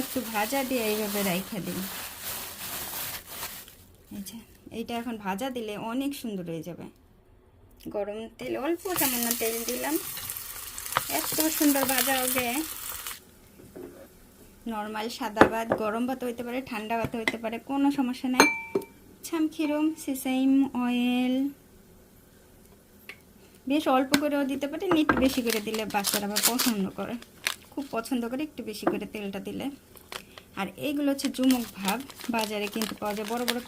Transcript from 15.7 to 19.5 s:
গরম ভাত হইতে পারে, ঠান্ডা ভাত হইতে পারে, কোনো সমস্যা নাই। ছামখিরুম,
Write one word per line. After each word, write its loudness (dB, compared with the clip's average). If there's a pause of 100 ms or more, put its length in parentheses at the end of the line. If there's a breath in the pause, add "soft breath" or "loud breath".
গরম 0
ভাত -2
হইতে -4
পারে, -2 (120)
ঠান্ডা -4
ভাত -2
হইতে -2
পারে, -4 (140)
কোনো 4 (120)
সমস্যা 0
নাই। 8 (800)
ছামখিরুম, 2 (180)